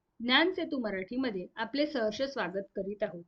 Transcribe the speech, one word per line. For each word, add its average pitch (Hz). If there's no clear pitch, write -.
ज्ञान 285
सेतू 311
मराठीमध्ये 202
आपले 247
सहर्ष 233
स्वागत 196
करीत 202
आहोत. 175